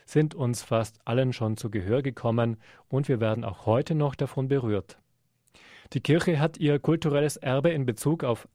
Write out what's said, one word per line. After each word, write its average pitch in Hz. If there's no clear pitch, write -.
sind 151
uns 120
fast -
allen 127
schon 110
zu 113
Gehör 104
gekommen 117
und 135
wir 127
werden 110
auch 104
heute 127
noch 147
davon 135
berührt. 120
Die 131
Kirche 160
hat 160
ihr 147
kulturelles 151
Erbe 139
in 147
Bezug 143
auf 120